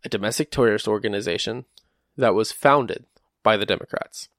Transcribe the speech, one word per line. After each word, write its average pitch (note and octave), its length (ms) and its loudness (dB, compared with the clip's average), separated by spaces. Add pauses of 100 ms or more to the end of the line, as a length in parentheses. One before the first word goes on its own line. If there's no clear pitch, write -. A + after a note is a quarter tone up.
a - 60 -8
domestic G#2+ 400 -2
terrorist A2 360 2
organization G#2+ 760 -4 (540)
that A#2 160 4
was A2 180 0
founded C3+ 540 2 (360)
by G#2+ 140 4
the G2+ 80 -2
Democrats. - 640 -6 (100)